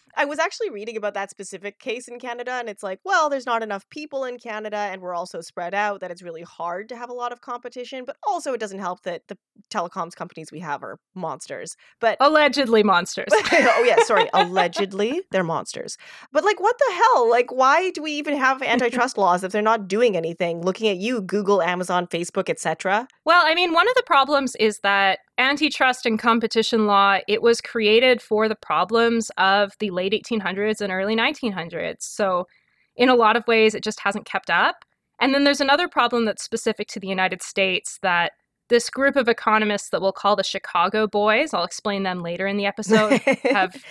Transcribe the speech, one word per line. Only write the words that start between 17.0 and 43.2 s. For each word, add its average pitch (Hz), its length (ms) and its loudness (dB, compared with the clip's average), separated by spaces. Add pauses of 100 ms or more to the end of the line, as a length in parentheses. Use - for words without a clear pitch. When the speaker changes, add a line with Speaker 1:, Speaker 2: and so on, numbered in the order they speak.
Speaker 1:
Like, 240 220 2
why 277 400 4
do 311 120 -10
we 302 100 -6
even 294 240 -4
have 269 260 0
antitrust 247 560 0
laws 180 240 2
if 185 100 -6
they're 214 100 0
not 220 260 2
doing 208 280 2
anything? 170 460 -4
Looking 185 260 -2
at 196 100 0
you, 226 220 -2
Google, 196 400 0
Amazon, 180 460 0
Facebook, 175 420 -4
et 165 120 -4
cetera. 190 480 -2 (160)
Speaker 2:
Well, 339 200 6
I 320 100 2
mean, 349 180 0
one 339 160 4
of 508 80 2
the 494 100 2
problems 277 500 2
is 214 240 0
that 196 400 2 (180)
antitrust 262 680 2
and 220 120 0
competition 226 680 2
law, 196 400 4
it 214 160 0
was 233 180 4
created 233 600 4
for 214 260 0
the 214 60 -2
problems 226 840 0
of 196 440 4
the 208 100 -2
late 185 240 -2
eighteen 220 260 -2
hundreds 202 400 -2
and 196 120 -4
early 190 240 -2
nineteen 240 360 -2
hundreds. 170 540 -6
So 185 400 -2 (480)
in 247 140 2
a 254 80 6
lot 226 200 4
of 233 120 -2
ways, 220 260 4
it - 80 -8
just - 180 -6
hasn't 202 260 -4
kept - 240 -6
up. 202 340 0 (360)
And 262 140 2
then 285 100 2
there's 285 160 2
another 294 280 2
problem 240 360 0
that's 214 200 -4
specific 220 440 -4
to - 120 -12
the 190 80 -10
United 185 340 -2
States - 600 -2
that 175 300 0 (360)
this 240 220 2
group 277 260 0
of 240 120 2
economists 214 600 0
that 180 100 -2
we'll 190 120 0
call 202 240 2
the 196 80 -2
Chicago 196 600 -2
Boys, 214 460 2
I'll 175 120 -2
explain 196 380 -6
them 180 200 -4
later 175 240 -6
in 202 100 -2
the 202 100 -2
episode, 214 560 2